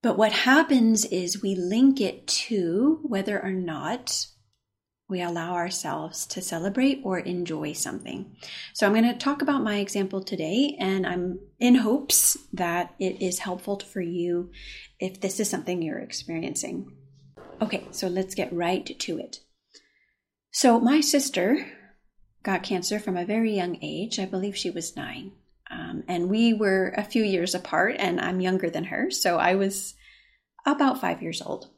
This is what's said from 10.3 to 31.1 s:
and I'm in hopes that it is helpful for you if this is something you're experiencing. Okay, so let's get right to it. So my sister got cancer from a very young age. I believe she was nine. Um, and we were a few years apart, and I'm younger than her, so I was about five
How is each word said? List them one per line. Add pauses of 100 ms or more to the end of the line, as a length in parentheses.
and
I'm (220)
in
hopes (180)
that
it
is
helpful
for
you (480)
if
this
is
something
you're
experiencing. (680)
Okay,
so
let's
get
right
to
it. (1120)
So
my
sister (760)
got
cancer
from
a
very
young
age.
I
believe
she
was
nine. (400)
Um,
and
we
were
a
few
years
apart,
and
I'm
younger
than
her,
so
I
was (720)
about
five